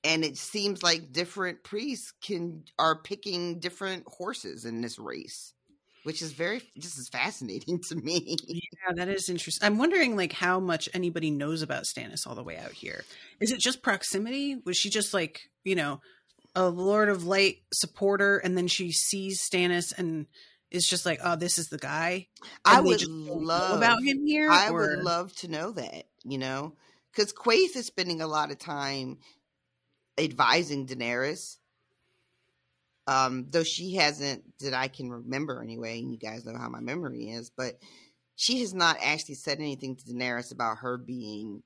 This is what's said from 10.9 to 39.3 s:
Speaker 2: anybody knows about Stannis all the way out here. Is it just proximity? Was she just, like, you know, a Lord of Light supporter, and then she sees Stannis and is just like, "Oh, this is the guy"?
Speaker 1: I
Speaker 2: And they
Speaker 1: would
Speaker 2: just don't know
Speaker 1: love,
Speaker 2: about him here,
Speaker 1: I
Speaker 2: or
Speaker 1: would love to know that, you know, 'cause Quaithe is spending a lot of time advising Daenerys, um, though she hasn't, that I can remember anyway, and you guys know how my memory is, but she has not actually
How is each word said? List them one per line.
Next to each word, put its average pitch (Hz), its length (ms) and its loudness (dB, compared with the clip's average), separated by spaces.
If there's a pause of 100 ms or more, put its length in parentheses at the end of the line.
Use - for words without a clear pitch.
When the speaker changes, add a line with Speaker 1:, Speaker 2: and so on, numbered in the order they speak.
Speaker 2:
anybody 170 380 0
knows 151 300 -2
about 135 220 -4
Stannis - 420 -6
all 123 100 -10
the 120 80 -10
way 80 140 -10
out - 140 -12
here. - 320 -10 (380)
Is 214 100 2
it 254 80 -2
just 247 220 2
proximity? 247 760 0 (100)
Was 175 120 0
she - 120 2
just, 208 240 0
like, 170 360 -2 (160)
you 190 100 2
know, 143 260 0 (540)
a 185 140 6
Lord 196 400 4
of 180 160 0
Light 190 320 6 (160)
supporter, 202 640 4
and 185 200 2
then 180 100 2
she 175 240 0
sees 190 500 0
Stannis 180 560 2
and 160 300 -2 (440)
is 175 160 2
just 180 180 2
like, 165 180 0
"Oh, 175 120 2
this 175 220 0
is 165 100 -2
the 156 100 -8
guy"? 165 500 -2 (360)
Speaker 1:
I 220 140 12
Speaker 2:
And 285 80 8
they 185 40 6
Speaker 1:
would 170 100 6
Speaker 2:
just - 120 -2 (160)
don't 160 140 -4
know 160 60 -2
Speaker 1:
love, 180 260 2
Speaker 2:
about 233 300 6
him 277 220 2
here, 302 240 4
Speaker 1:
I - 220 8
Speaker 2:
or - 260 2
Speaker 1:
would - 60 -2
love 175 340 0
to 180 100 -10
know 165 240 -4
that, 117 340 -10 (180)
you 135 140 -6
know, 135 380 -4 (380)
'cause 208 200 -6
Quaithe 349 420 4
is 247 120 -6
spending 175 340 -4
a 160 60 -2
lot 151 240 0
of 139 80 -8
time 139 580 -6 (1000)
advising 143 680 4
Daenerys, 127 720 -2 (1500)
um, 131 420 4
though 165 140 4
she 175 320 -4
hasn't, 147 640 0
that 139 140 -4
I 131 160 0
can 131 200 -10
remember 123 520 -6
anyway, 113 380 -8
and 127 120 -8
you 117 60 -8
guys 113 280 -12
know 117 120 -10
how 120 120 -8
my 120 120 -10
memory 123 480 -8
is, 117 200 -12
but 127 300 -8 (560)
she - 260 0
has 196 120 -4
not 170 280 4
actually 151 340 0